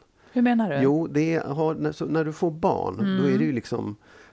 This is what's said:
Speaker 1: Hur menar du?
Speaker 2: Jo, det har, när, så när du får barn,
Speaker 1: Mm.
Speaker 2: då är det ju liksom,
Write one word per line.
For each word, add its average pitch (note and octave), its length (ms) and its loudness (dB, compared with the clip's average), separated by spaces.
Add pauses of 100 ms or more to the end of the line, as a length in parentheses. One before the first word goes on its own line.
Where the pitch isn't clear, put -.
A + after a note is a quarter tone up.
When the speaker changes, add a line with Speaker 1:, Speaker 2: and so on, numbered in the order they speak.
(340)
Speaker 1:
Hur B3 80 2
menar A#3 280 4
du? C#3 120 0
Speaker 2:
Jo, D3 240 2
det D#3 400 0
har, D#3 280 0
när, D3 180 -2
så D#3+ 140 -8
när D#3 180 0
du D#3 80 -4
får E3+ 180 0
barn, B2+ 500 -2
Speaker 1:
Mm. F#3+ 220 0
Speaker 2:
då C#3 60 2
är C3 100 4
det D3+ 60 2
ju D3+ 80 0
liksom, A2 440 -6 (360)